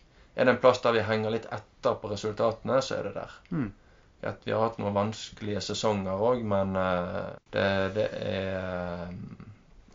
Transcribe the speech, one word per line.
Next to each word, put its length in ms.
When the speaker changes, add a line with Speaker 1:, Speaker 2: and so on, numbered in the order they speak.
Speaker 1:
er 80
det 100
en 60
plass 200
der 120
vi 80
henger 300
litt 140
etter 500
på 160
resultatene, 720
så 180
er 40
det 120
der. 160
Speaker 2:
Mm. 200
Speaker 1:
At 240
vi 60
har 180
hatt 100
noen 140
vanskelige 680
sesonger 500
også, 320
men, 320
eh, 540
det, 440
det 180
er, 960
eh, 40